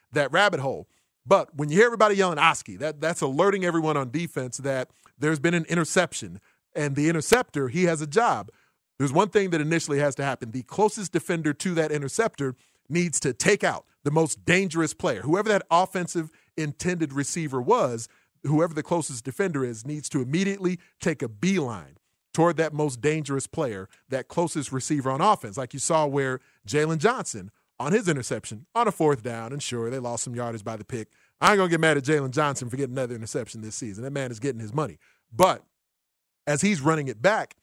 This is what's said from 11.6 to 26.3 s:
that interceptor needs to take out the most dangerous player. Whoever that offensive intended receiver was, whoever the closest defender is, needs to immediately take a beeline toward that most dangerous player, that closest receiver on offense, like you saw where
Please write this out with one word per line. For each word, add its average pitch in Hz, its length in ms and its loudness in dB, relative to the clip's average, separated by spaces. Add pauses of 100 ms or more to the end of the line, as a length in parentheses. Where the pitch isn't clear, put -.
that 160 180 0
interceptor 139 640 -2 (320)
needs 170 320 0
to 131 140 0
take 202 300 2
out 156 220 -2 (180)
the 143 80 0
most 151 340 0
dangerous 165 480 2
player. 127 280 -2
Whoever 185 280 0
that 196 200 2
offensive 175 600 0 (240)
intended 160 560 -2
receiver 135 500 -4
was, 131 460 0 (360)
whoever 156 300 2
the 147 100 -4
closest 151 420 -4
defender 143 400 -2
is, 113 200 -10
needs 151 240 -8
to 143 120 -2
immediately 180 580 -2 (200)
take 165 220 -4
a 127 60 -4
beeline 113 680 -2 (360)
toward 165 240 4
that 151 160 0
most 147 280 -2
dangerous 143 440 -2
player, 107 440 -6 (200)
that 131 200 -6
closest 160 420 -2
receiver 135 400 -2
on 135 100 -2
offense, 165 360 2
like 131 160 -8
you 143 60 -10
saw 156 280 2
where 135 320 0 (280)